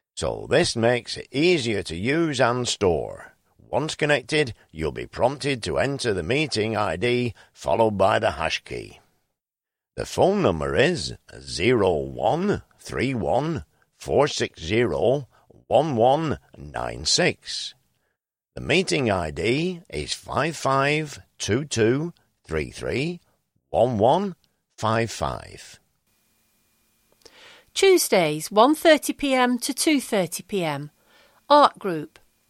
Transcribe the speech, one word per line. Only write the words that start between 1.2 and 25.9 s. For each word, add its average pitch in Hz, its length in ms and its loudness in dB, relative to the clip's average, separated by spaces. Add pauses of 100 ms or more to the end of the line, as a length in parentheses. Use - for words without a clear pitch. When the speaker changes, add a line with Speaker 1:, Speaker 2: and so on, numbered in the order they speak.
Speaker 1:
easier 131 520 0
to 80 120 -8
use 139 460 -2
and 123 260 2
store. 67 680 -2 (240)
Once 151 380 -6
connected, 147 580 0 (160)
you'll 78 220 -4
be 60 140 -8
prompted 127 580 -2
to 80 120 -2
enter 120 380 -2
the 90 80 -4
meeting 110 520 -2
I 101 220 -2
D 123 380 0 (180)
followed 107 460 4
by 104 200 4
the 107 120 2
hash 80 340 -4
key. 55 360 -12 (920)
The - 120 -8
phone 185 340 0
number 78 340 0
is 104 440 0 (200)
zero 98 600 2
one 104 640 -2 (160)
three 117 340 -4
one 117 540 -2 (320)
four 117 300 0
six - 340 -6
zero 110 640 0 (420)
one 139 280 2
one 131 420 2 (180)
nine 62 500 -8
six. - 680 -2 (800)
The - 60 -12
meeting 143 500 0
I 87 200 0
D 139 580 -2
is 73 240 -8
five 143 420 -4
five 143 640 -2 (200)
two 123 260 -2
two 139 480 0 (340)
three 78 240 -4
three 135 500 -6 (500)
one 113 260 2
one 165 400 2 (400)
five 113 340 0
five. 50 720 -8 (1900)